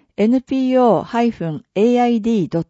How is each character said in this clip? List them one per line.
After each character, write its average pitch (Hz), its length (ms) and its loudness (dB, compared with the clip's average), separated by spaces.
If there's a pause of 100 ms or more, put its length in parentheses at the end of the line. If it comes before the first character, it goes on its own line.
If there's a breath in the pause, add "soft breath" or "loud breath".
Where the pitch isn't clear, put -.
(160)
エ 208 120 0
ヌ 254 120 2
ピ 262 300 -4
ー 254 120 2
オ 208 200 2
ー - 20 -8
ハ 233 180 -4
イ 233 80 0
フ 175 160 -8
ン 156 180 -8 (100)
エ 196 80 0 (140)
ー 247 60 2
ア 240 40 2
イ 233 160 0
デ 220 80 -2
ィ 214 160 0
ー - 20 -6
ド 165 120 -4
ッ 165 100 -6